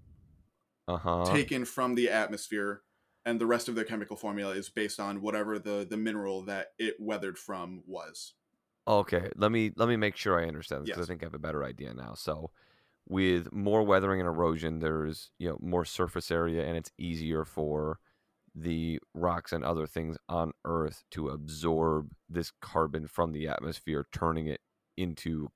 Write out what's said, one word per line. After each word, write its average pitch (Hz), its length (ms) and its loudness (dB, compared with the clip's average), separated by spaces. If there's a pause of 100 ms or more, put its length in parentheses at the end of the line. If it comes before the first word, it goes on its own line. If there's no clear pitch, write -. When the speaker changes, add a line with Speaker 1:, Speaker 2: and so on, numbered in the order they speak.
(880)
Speaker 1:
Uh-huh. 87 360 2
Speaker 2:
taken 127 400 2
from 127 300 0
the 120 140 4
atmosphere, 101 760 0 (420)
and 117 160 0
the 117 60 2
rest 117 220 4
of 120 60 -2
their 110 100 0
chemical 104 320 -6
formula 101 380 -4
is 98 160 -6
based 104 280 -2
on 101 220 -4
whatever 107 380 -2
the, 101 300 -2
the 104 80 -4
mineral 104 480 -2
that 98 340 -6
it 107 200 -2
weathered 101 400 -4
from 92 480 -8
was. 80 480 -12 (540)
Speaker 1:
Okay, 98 480 4
let 104 160 4
me, 110 240 4
let 117 120 4
me 120 80 4
make 107 200 2
sure 90 240 2
I 82 80 2
understand 73 340 -6
this, 76 80 -6
'cause - 100 -4
Speaker 2:
Yes. 87 60 -2
Speaker 1:
I - 0 -
think 82 160 -6
I 82 40 -6
have 78 80 -8
a 76 40 -6
better 76 260 -2
idea 64 300 -8
now. 62 200 -10
So, 78 360 -4 (560)
with 92 460 4
more 101 320 4
weathering 95 360 6
and 90 80 2
erosion, 82 520 2
there's, 78 580 -2
you 87 120 -4
know, 73 100 -4
more 87 240 0
surface 87 460 -2
area, 82 360 2
and 85 100 -2
it's 80 220 -8
easier 80 460 -2
for 76 560 -2 (540)
the 82 460 -2 (140)
rocks 85 380 -2
and 80 120 -2
other 80 220 0
things 80 320 -4 (100)
on 82 240 0 (120)
Earth 82 480 -2
to 76 180 -4
absorb 78 840 0 (140)
this 82 240 -4 (100)
carbon 78 460 0
from 82 240 0
the 76 160 -4
atmosphere, 73 640 -2
turning 80 340 0
it 76 160 -4 (340)
into 80 600 -2